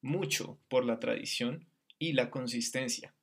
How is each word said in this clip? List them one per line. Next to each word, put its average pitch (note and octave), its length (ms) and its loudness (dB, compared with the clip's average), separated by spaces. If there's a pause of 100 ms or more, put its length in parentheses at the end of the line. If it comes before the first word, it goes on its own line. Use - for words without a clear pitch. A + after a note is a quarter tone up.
mucho E3 560 -2 (100)
por B2+ 160 6
la A#2 140 2
tradición - 680 -2 (320)
y D#3+ 140 0
la B2+ 180 4
consistencia. B2 920 -4